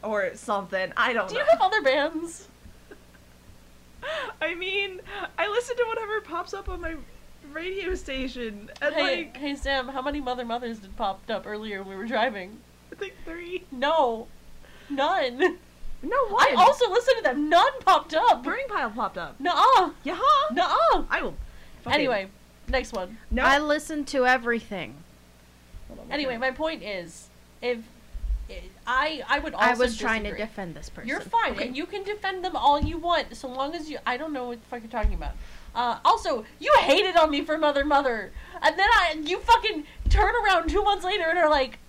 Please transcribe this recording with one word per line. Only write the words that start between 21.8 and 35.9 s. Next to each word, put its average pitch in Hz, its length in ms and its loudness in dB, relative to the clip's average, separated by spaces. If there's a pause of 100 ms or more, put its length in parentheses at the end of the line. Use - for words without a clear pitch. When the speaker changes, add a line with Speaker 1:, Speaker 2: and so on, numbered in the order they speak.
Speaker 1:
fucking - 180 -4
Speaker 2:
Anyway, 226 260 0 (420)
next 247 240 -2
one. 208 260 -8 (120)
Speaker 1:
No. 247 140 0
Speaker 3:
I 269 160 6
listen 302 460 -2
to 254 200 2
everything. 233 680 0 (920)
Speaker 1:
Hold - 140 -16
on, - 120 -14
Speaker 2:
Anyway, 277 200 -2
Speaker 1:
okay. 233 60 -6
Speaker 2:
my 254 120 0
point 302 320 -4
is, 175 460 -10 (320)
if, 240 180 -2 (1080)
I, 269 420 0
I 277 100 2
would 294 160 -6
Speaker 3:
I 233 160 4
Speaker 2:
also 247 140 2
Speaker 3:
was 233 120 0
trying 220 280 -2
to 208 60 -6
Speaker 2:
disagree. 208 160 -6
Speaker 3:
defend 185 280 -10
this - 160 -14
person. - 180 -12
Speaker 2:
You're 311 120 -4
fine, 415 320 0
Speaker 1:
Okay. 277 160 -4
Speaker 2:
and 254 80 -8
you 320 100 -6
can 392 160 -8
defend 381 420 -6
them 359 120 -4
all 285 240 4
you 311 180 -2
want, 320 380 -2
so - 120 -12
long 269 260 -6
as 311 140 -10
you, 294 160 -10
I 247 120 -2
don't 302 160 -8
know 247 160 -6
what 240 120 -10
the - 80 -20
fuck 240 140 -10
you're 226 80 -14
talking 214 240 0
about. 151 180 -8 (420)
Uh, 233 300 -2